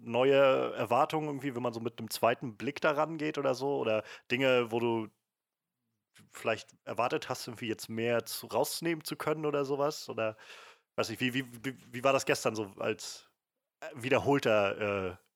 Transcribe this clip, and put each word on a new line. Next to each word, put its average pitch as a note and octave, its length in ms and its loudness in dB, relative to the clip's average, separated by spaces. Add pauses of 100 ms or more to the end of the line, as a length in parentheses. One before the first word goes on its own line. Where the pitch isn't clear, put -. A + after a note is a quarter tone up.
neue C3 720 4
Erwartungen D3 520 2
irgendwie, C#3 300 -6
wenn A#2+ 60 -6
man B2 100 0
so A2+ 80 -6
mit A#2 180 -6
einem A2+ 120 -8
zweiten A#2 460 2
Blick A#2+ 240 -6
da D#3 120 4
rangeht D#3 460 -2
oder C3+ 160 2
so? C#3 240 -2
Oder A2 260 0 (260)
Dinge, B2+ 400 4
wo A#2 80 0
du A#2 300 0 (1200)
vielleicht - 380 -4 (160)
erwartet B2 440 -2
hast, - 200 -6
irgendwie A#2 200 -8
jetzt G#2+ 200 -6
mehr A2+ 380 0
zu, - 200 -10
rausnehmen D3+ 580 -2
zu D#3+ 120 -8
können D#3 300 -2
oder C#3+ 180 0
sowas? C#3+ 440 -2
Oder, A2+ 280 -4 (600)
weiß A2+ 140 0
ich, G#2+ 100 -8
wie, B2+ 140 0
wie, C3 100 -2 (200)
wie, C3+ 120 -8 (160)
wie B2 120 -4
war C3+ 80 6
das C3+ 140 2
gestern B2+ 280 0
so G#2+ 240 -6
als, - 500 -6 (520)
äh, D#3 140 -12
wiederholter, G#2+ 1200 2
äh, F#2 40 -14 (200)